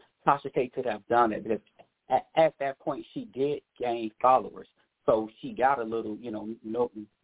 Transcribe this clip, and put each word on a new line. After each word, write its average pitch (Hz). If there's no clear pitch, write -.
Tasha 143
K 131
could 127
have 104
done 120
it 98
because 107
at, 127
at 160
that 139
point 147
she -
did 139
gain 117
followers. 123
So 110
she 131
got 123
a -
little, 110
you 120
know, 107
no-, 117